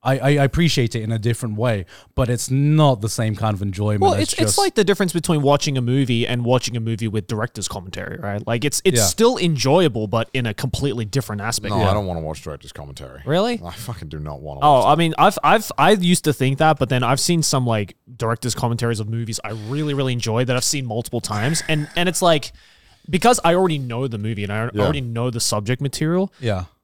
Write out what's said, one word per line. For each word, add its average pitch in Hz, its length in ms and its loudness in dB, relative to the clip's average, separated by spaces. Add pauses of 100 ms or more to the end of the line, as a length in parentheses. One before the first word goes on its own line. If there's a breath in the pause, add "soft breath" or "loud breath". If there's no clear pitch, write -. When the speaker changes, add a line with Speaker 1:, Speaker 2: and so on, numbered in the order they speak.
Speaker 1:
I, 135 140 2
I 131 140 0
appreciate 143 640 2
it 110 80 -4
in 110 80 -4
a 113 80 0
different 113 380 -2
way, 110 280 0 (300 loud breath)
but 131 120 0
it's 120 220 -2
not 143 520 4
the 110 60 -2
same 110 280 -2
kind 110 180 0
of 95 80 -4
enjoyment 101 400 0
Speaker 2:
Well, 381 140 4
Speaker 1:
as - 80 0
Speaker 2:
it's, - 100 -2
it's - 80 -2
Speaker 1:
just - 160 2
Speaker 2:
like 392 160 2
the 220 100 2
difference 185 300 0
between 160 300 0
watching 143 340 2
a 127 40 0
movie 120 440 0
and 120 180 -2
watching 120 320 0
a 117 40 -4
movie 113 280 -4
with 104 200 -4
director's 107 400 -6
commentary, 95 500 -10
right? 101 300 -6
Like, 117 180 -2
it's, - 180 -2
it's 165 140 4
Speaker 1:
Yeah. 107 80 6
Speaker 2:
still 233 320 2
enjoyable, 139 680 2
but 113 260 0
in 120 140 -2
a 107 80 -4
completely 123 500 -4
different 104 380 -4
aspect. 104 320 -4
Speaker 3:
No, 101 60 2
Speaker 1:
Yeah. 98 100 4
Speaker 3:
I - 20 2
don't 104 140 -2
wanna 85 140 -6
watch 78 200 -8
director's 73 300 -14
commentary. 69 560 -16
Speaker 2:
Really? 202 360 0
Speaker 3:
I 85 100 -10
fucking - 360 -12
do 78 80 -10
not 73 240 -10
wanna 73 220 -8
Speaker 2:
Oh, 147 160 8
Speaker 3:
watch 113 80 4
Speaker 2:
I - 60 4
Speaker 3:
that. 151 40 4
Speaker 2:
mean, 165 220 2
I've, 190 240 6
I've, 208 340 2
I 156 140 6
used 180 320 4
to 151 100 2
think 135 240 0
that, 156 220 4
but 131 100 0
then 127 140 0
I've 127 160 2
seen 170 240 2
some, 127 240 0
like, 107 280 -2 (220)
director's 113 380 -2
commentaries 117 440 -2
of 104 80 -4
movies 113 360 -6
I 104 80 -10 (180)
really, 147 240 -2
really 135 200 0
enjoy 117 320 0
that 123 120 0
I've 127 60 -2
seen 135 240 -2
multiple 117 340 -4
times, 113 480 -2
and, 151 260 0
and 175 140 0
it's 180 140 -2
like, 165 300 2 (540 soft breath)
because 226 360 4
I 170 100 6
already 180 240 2
know 127 300 -4
the 117 100 -4
movie 104 260 -4
and 101 80 -4
I 110 220 -4
Speaker 3:
Yeah. 104 80 0
Speaker 2:
already 143 200 0
know 117 280 -4
the 117 100 -6
subject 107 400 -2
material, 160 600 -2
Speaker 1:
Yeah. 104 240 -2 (200)